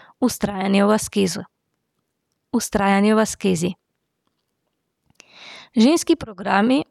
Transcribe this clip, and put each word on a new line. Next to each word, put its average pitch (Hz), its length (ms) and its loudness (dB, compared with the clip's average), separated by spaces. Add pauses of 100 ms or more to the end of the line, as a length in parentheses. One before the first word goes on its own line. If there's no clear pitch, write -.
(200)
vztrajanje 196 640 0
v 208 60 2
askezu. 196 500 -2 (1120)
Vztrajanje 202 640 0
v 214 40 2
askezi. 185 560 -2 (2000)
Ženski 302 400 2
programi 208 760 -2